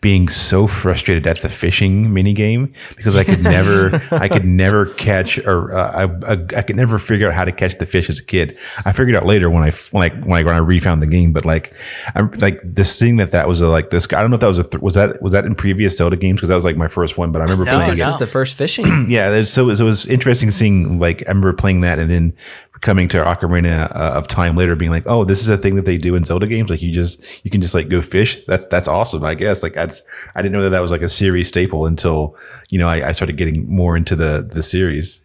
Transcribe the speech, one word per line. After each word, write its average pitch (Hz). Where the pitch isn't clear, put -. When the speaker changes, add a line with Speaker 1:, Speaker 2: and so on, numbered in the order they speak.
Speaker 1:
being 95
so 95
frustrated 87
at 82
the 82
fishing 98
mini 98
game 113
because 104
I 95
could 92
Speaker 2:
Yes. 90
Speaker 1:
never, 156
Speaker 2:
<laughs> -
Speaker 1:
I 147
could 92
never 95
catch -
a, -
a, 92
a, 92
I -
could 104
never 113
figure 104
out 85
how 92
to 87
catch 92
the 92
fish 90
as 73
a -
kid. 82
I 98
figured 123
out 92
later 92
when 82
I 76
f-, -
when 98
I, 85
when 90
I, -
when 85
I -
refound 82
the 78
game, 85
but, 78
like, 82
I'm, 104
like, 98
this 92
thing 120
that, 101
that 82
was 85
a, 85
like, 80
this 85
guy, 76
I -
don't 113
know 127
if 113
that 117
was 90
a, 87
th-, -
was 92
that, 98
was 95
that 98
in 107
previous 98
Zelda 87
games? 92
'Cause 90
that 92
was, 87
like, 82
my 80
first 85
one, 85
but 80
I 80
remember 92
Speaker 3:
No, -
Speaker 1:
playing 85
Speaker 2:
This 82
Speaker 1:
it. -
Speaker 2:
is -
the 120
first 131
fishing. 170
Speaker 1:
<clears throat> 151
Yeah, 107
it's 107
so, 127
so 113
it 113
was 107
interesting 120
seeing, 98
like, 85
I -
remember 95
playing 92
that 85
and 80
then 85
coming 95
to 95
Ocarina, 85
uh, 78
of 76
Time 85
later, 87
being 82
like, 82
"Oh, 117
this 95
is 110
a 104
thing 95
that 95
they 90
do 87
in 87
Zelda 87
games. 113
Like, 82
you 87
just, -
you 98
can 98
just, 87
like, 78
go 87
fish. -
That's, -
that's 87
awesome, 80
I 78
guess." 95
Like, 82
that's, -
I 90
didn't 98
know 98
that 95
that 92
was, 87
like, 85
a 85
series 90
staple 90
until, 80
you 95
know, 87
I, 80
I 85
started 76
getting 80
more 87
into 85
the, 76
the 80
series. 87